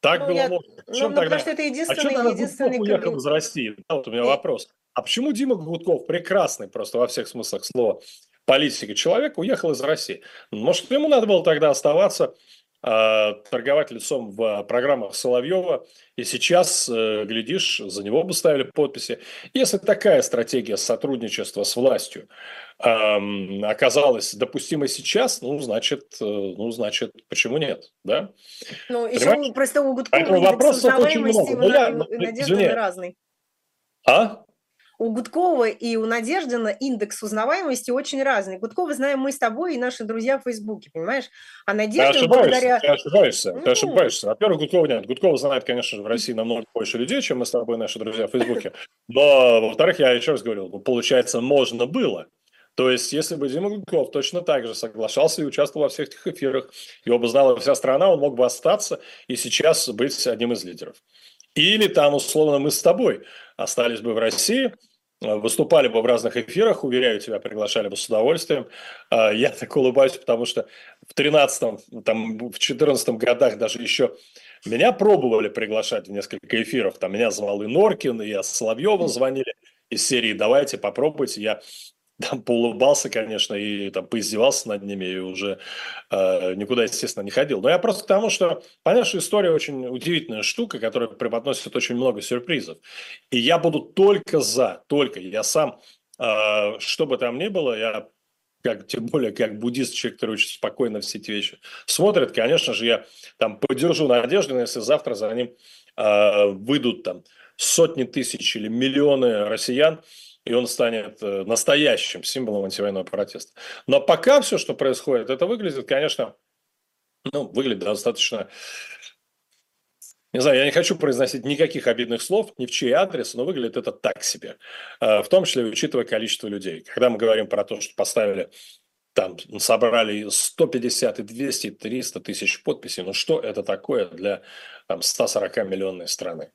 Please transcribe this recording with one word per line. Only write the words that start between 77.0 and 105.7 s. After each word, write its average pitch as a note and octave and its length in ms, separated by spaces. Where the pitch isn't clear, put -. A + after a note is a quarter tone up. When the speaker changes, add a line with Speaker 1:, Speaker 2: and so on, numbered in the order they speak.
Speaker 1:
меня A2 200
звал G2+ 300
и G#2+ 40
Норкин, C3+ 560
и G#2+ 100
от F#2+ 140
Соловьева D#3+ 640
звонили C3 460
из G#2+ 160
серии A2+ 280
"Давайте, A#2 440
попробуйте". B2 640
Я G#2+ 180
там B2 220
поулыбался, A#2+ 680
конечно, A2 440
и G2+ 360
там F#2+ 160
поиздевался A2+ 640
над G2+ 140
ними, G2+ 240
и F#2 120
уже, F#2 400
э, F#2 460
никуда, A2+ 280
естественно, G#2 400
не G2+ 60
ходил. C3 320
Но B2 80
я F3 80
просто - 260
к - 40
тому, G3+ 220
что, E3+ 320
понятно, G#3+ 220
что F#3+ 120
история G3+ 340
очень C#3 360
удивительная B2+ 540
штука, G#3 380
которая A#2 300
преподносит A#2 680
очень A#2+ 200
много A#2+ 260
сюрпризов. B2 560
И B2+ 80
я D3 200
буду D#3 220
только F#3+ 600
за, B2 480
только, C3+ 320
я F#2 240
сам, D3 360
э, G#2+ 600
что - 260
бы C3 120
там B2 200
ни F#3 100
было, D3 300
я A2 300
как, A2 240
тем A#2 180
более A#2+ 260
как G#2+ 280
буддист, A#2+ 340
человек, - 260
который A2 140
очень - 200
спокойно G#2+ 460
все - 180
эти G#2+ 140
вещи - 260
смотрит, F3+ 460
конечно A#2+ 420
же, A2+ 120
я G#2 180
там A2 220
поддержу D3+ 480
Надеждина, B2+ 520
если A#2+ 200
завтра B2+ 340
за G#2+ 200
ним, B2 200